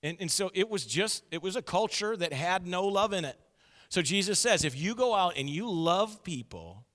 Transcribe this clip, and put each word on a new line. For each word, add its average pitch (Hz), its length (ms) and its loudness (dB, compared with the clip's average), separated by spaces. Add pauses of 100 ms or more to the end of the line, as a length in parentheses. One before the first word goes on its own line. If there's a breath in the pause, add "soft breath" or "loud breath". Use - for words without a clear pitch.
And, 165 160 -6
and 180 100 -4
so 190 240 0
it 190 160 0
was 190 160 -4
just, 160 460 -2
it 160 100 -6
was 185 140 -4
a 254 80 -2
culture 208 520 0
that 170 180 -2
had 175 340 0
no 180 180 0
love 202 280 2
in 180 120 -2
it. 131 100 -8 (540 soft breath)
So 180 140 2
Jesus 190 360 2
says, 196 240 4
if 135 160 -2
you 185 140 -2
go 240 220 2
out 180 220 4
and 139 120 -2
you 196 220 -4
love 185 520 2
people 104 720 -10